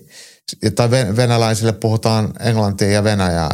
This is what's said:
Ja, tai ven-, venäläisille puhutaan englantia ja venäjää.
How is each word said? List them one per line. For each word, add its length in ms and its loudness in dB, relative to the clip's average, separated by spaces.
Ja, 80 0
tai 200 0
ven-, 260 0
venäläisille 560 0
puhutaan 680 0
englantia 500 0
ja 140 2
venäjää. 500 0